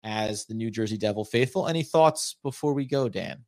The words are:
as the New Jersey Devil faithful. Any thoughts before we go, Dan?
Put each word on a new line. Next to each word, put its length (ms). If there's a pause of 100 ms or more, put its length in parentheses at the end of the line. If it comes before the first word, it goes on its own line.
as 440
the 80
New 160
Jersey 260
Devil 280
faithful. 420
Any 160
thoughts 580
before 320
we 140
go, 200
Dan? 400